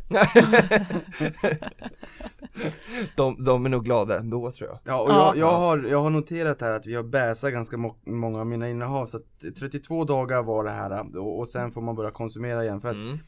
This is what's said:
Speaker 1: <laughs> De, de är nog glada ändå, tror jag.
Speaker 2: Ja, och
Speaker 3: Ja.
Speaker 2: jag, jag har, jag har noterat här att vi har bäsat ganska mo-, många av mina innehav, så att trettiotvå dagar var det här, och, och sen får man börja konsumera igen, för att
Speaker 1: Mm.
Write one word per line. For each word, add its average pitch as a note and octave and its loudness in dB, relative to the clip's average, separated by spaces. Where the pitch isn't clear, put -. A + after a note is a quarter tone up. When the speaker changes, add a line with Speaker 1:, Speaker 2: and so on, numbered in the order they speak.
Speaker 1:
<laughs> G3 4
De, C3 0
de B2+ 4
är C3 2
nog B2+ 0
glada A2 2
ändå, A#2 -4
tror - -12
jag. - -14
Speaker 2:
Ja, C3 0
och B2+ 4
Speaker 3:
Ja. F#3+ 10
Speaker 2:
jag, - 4
jag E3 4
har, E3+ 4
jag C#3+ 4
har D#3 2
noterat D#3 -2
här A#2 -4
att A2 -6
vi A2 -8
har A#2+ -4
bäsat A#2+ -2
ganska A#2 -6
mo-, A#2 -4
många A2+ -4
av A2+ -4
mina A#2 -4
innehav, A#2+ -4
så A2+ -12
att - -14
trettiotvå C#3+ -6
dagar C3 0
var A2 0
det G#2+ -2
här, G2+ -6
och, F#2+ -6
och A#2 -6
sen B2 -6
får A#2 -10
man A2+ -6
börja G#2+ -4
konsumera A#2 -6
igen, G2+ -4
för A#2+ -6
att A#2 -4
Speaker 1:
Mm. A2+ -10